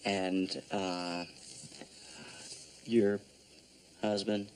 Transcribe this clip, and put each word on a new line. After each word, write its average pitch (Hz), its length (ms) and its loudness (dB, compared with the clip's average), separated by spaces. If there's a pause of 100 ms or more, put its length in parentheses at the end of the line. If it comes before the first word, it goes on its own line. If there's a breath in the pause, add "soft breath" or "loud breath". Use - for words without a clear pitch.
And, 92 640 2
uh, 90 540 -2 (1600 loud breath)
your 104 360 6 (800)
husband 104 560 2